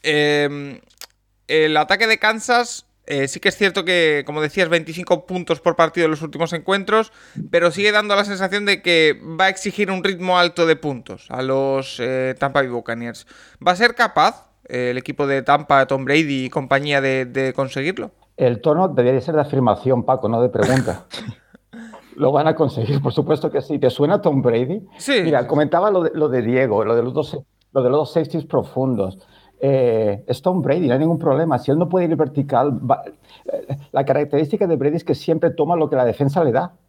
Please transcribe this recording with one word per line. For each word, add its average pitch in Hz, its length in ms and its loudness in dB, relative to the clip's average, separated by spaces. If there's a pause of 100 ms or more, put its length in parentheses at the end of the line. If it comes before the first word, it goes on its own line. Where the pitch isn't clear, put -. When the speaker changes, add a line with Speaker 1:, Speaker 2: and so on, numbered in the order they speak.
Speaker 1:
Em, 147 760 0 (680)
el 156 260 2
ataque 190 320 2
de 220 120 2
Kansas, 226 680 0 (200)
eh, 139 220 -2
sí - 140 -10
que 202 80 2
es - 80 -4
cierto 196 260 0
que, 160 420 2
como 151 140 -6
decías, 160 300 -2
veinticinco 165 560 -2
puntos 175 340 -4
por 170 160 0
partido 165 300 2
en 156 60 0
los 151 100 -4
últimos 160 320 -6
encuentros, 196 580 -2 (400)
pero 170 180 4
sigue 202 220 2
dando 208 240 2
la 202 80 2
sensación 202 420 -4
de 202 160 0
que 160 380 4 (180)
va 185 80 2
a 190 40 2
exigir 196 420 -4
un 185 140 -6
ritmo 180 320 0
alto 175 280 2
de 160 120 2
puntos 120 520 -10
a 123 120 -6
los, 135 580 -2
eh, 131 400 -2
Tampa 143 220 0
Bay 131 80 -2
Buccaneers. 117 580 -8 (380)
¿Va 180 80 4
a - 20 2
ser 233 180 2
capaz, - 580 0 (180)
eh, 123 220 -2
el 127 60 -4
equipo 139 300 -4
de 139 140 0
Tampa, 143 440 4
Tom 135 200 -2
Brady 139 400 0
y 123 40 -8
compañía 139 520 0
de, 131 240 0
de 131 260 -2
conseguirlo? 139 600 -6 (260)
Speaker 2:
El 120 240 0
tono 165 260 2
debería 131 320 2
ser 156 160 -4
de 151 60 4
afirmación, 131 640 0
Paco, 127 240 0
no 117 120 0
de 123 60 4
pregunta. 123 640 0
Speaker 1:
<laughs> - 1040 -18
Speaker 2:
Lo 139 180 2
van 151 140 2
a 160 80 2
conseguir, 139 460 0
por 123 120 -2
supuesto 151 360 0
que 143 120 -2
sí. - 180 -6
¿Te 135 100 4
suena 165 320 2
Tom 143 200 2
Brady? 127 400 0 (160)
Speaker 1:
Sí. 269 260 0
Speaker 2:
Mira, 156 240 0
comentaba 170 420 2
lo 180 140 2
de, 160 100 0
lo 151 140 0
de 127 140 0
Diego, 113 420 2
lo 110 100 0
de 117 80 4
los 123 120 -4
dos, 151 240 -4 (340)
lo 135 100 0
de 123 80 2
los 143 100 2
dos - 140 -4
safeties 160 300 -2
profundos. 127 720 -2 (440)
Eh, 117 680 0
es - 140 -4
Tom 185 200 0
Brady, 147 260 0
no 120 60 2
hay 131 60 2
ningún 165 180 2
problema. 147 420 0
Si - 120 -2
él 156 80 2
no 170 80 0
puede 175 200 0
ir 156 100 0
vertical, 143 560 0
va, 120 320 -2
eh, - 720 -10 (160)
la 139 100 0
característica 147 640 0
de 165 80 2
Brady 147 220 0
es - 80 -6
que 147 100 0
siempre 165 360 0
toma 165 260 0
lo 151 120 0
que 151 60 -2
la 127 80 2
defensa 139 400 0
le 131 80 2
da. 165 220 -2 (140)